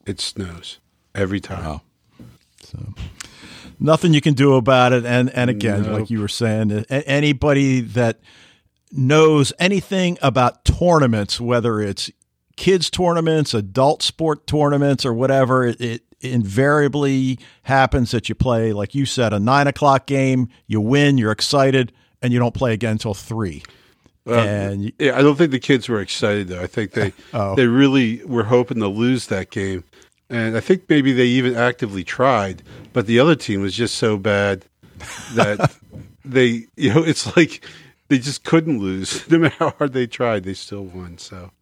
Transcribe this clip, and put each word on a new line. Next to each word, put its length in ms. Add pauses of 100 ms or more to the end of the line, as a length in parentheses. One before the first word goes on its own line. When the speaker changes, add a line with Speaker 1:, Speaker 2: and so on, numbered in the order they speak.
Speaker 1:
it 140
snows. 600 (360)
Every 240
time. 240
Speaker 2:
Wow. 180 (840)
So, 280 (840)
nothing 340
you 60
can 140
do 220
about 360
it. 140
And, 240
and 200
again, 340
Speaker 1:
Nope. 80 (100)
Speaker 2:
like 80
you 100
were 80
saying, 460
a-, 340
anybody 720
that 400 (720)
knows 680
anything 640
about 440
tournaments, 720
whether 400
it's 320 (460)
kids 320
tournaments, 640
adult 500
sport 420
tournaments, 600
or 80
whatever, 520
it, 140
it 220 (180)
invariably 1200 (240)
happens 480
that 160
you 80
play, 380
like 200
you 120
said, 260
a 80
nine 280
o'clock 400
game, 420 (180)
you 140
win, 360
you're 140
excited, 640 (280)
and 120
you 60
don't 140
play 200
again 180
until 220
three. 500 (640)
Speaker 1:
Well, 120
Speaker 2:
And 460
y- 120
Speaker 1:
yeah, 180
I 60
don't 140
think 160
the 80
kids 280
were 140
excited, 460
though. 120
I 60
think 280
they, 200 (100)
Speaker 2:
<laughs> 120
Oh. 180
Speaker 1:
they 140
really 580
were 200
hoping 340
to 80
lose 400
that 240
game. 320 (480)
And 260
I 40
think 280
maybe 240
they 140
even 280
actively 480
tried, 600 (280)
but 140
the 140
other 160
team 260
was 140
just 240
so 180
bad 480 (720)
that 400 (240)
Speaker 2:
<laughs> 260
Speaker 1:
they, 400 (100)
you 160
know, 120
it's 340
like 260 (440)
they 100
just 260
couldn't 360
lose. 480
<laughs> 20
No 80
matter 220
how 180
hard 160
they 140
tried, 360
they 120
still 300
won. 340
So, 320 (100)